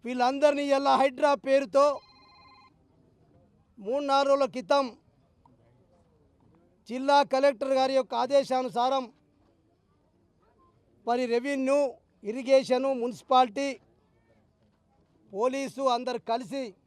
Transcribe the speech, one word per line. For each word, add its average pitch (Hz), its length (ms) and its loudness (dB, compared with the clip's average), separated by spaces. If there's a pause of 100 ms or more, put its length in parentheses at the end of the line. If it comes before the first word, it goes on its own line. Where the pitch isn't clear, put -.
వీళ్ళందరినీ 277 600 0 (140)
ఇలా 277 220 2
హైడ్రా 277 320 2 (140)
పేరుతో 269 380 2 (1900)
మూడు 247 340 -6
నాలుగు 277 200 2
రోజుల 277 220 2
క్రితం 277 300 0 (2000)
జిల్లా 269 300 2 (160)
కలెక్టర్ 269 460 0
గారి 262 200 0
యొక్క 254 140 -8 (100)
ఆదేశానుసారం 254 800 0 (2000)
మరి 247 160 0 (120)
రెవెన్యూ, 269 440 0 (500)
ఇరిగేషను, 262 600 0 (100)
మున్సిపాలిటీ, 254 720 0 (1600)
పోలీసు 254 500 -4 (140)
అందరు 247 220 -6 (120)
కలిసి 247 340 -6 (220)